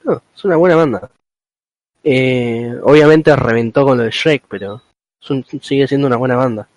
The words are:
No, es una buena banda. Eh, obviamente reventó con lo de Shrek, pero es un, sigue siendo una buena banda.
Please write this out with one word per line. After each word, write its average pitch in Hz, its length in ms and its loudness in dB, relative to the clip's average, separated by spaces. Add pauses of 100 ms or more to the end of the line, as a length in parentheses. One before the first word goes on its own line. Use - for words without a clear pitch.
No, 180 180 -4 (140)
es - 100 -20
una 185 120 0
buena 175 180 4
banda. 139 340 0 (920)
Eh, 123 800 -2
obviamente 151 520 4
reventó 120 500 0
con 131 120 2
lo 117 60 -2
de 110 80 -4
Shrek, 151 380 -2
pero 101 320 -12 (400)
es - 80 -20
un, 135 160 -4 (160)
sigue 139 260 0
siendo 139 200 0
una 120 100 0
buena 127 180 -2
banda. 123 420 -2